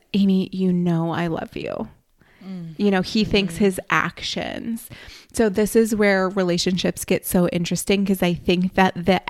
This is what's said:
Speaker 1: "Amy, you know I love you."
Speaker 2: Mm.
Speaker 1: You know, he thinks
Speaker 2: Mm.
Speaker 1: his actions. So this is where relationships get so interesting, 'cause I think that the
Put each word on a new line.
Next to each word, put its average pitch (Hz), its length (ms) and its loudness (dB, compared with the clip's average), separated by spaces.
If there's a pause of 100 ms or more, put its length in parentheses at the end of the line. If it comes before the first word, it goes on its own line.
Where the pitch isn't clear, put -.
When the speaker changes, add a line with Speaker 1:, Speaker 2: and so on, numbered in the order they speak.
(140)
Speaker 1:
"Amy, 190 400 2
you 185 180 0
know 170 400 0
I 170 160 -4
love - 300 -6
you." 50 320 -8 (580)
Speaker 2:
Mm. 170 300 -12
Speaker 1:
You 202 140 2
know, 185 100 2
he 214 240 0
thinks 196 300 0
Speaker 2:
Mm. - 20 -12
Speaker 1:
his 190 320 2
actions. - 1000 -6 (440)
So 220 160 2
this 202 260 0
is 226 200 4
where 196 340 2
relationships 180 760 0
get - 200 0
so 175 240 2
interesting, 180 560 -2
'cause 190 180 0
I 175 100 2
think 180 420 0
that 190 180 4 (120)
the 180 240 2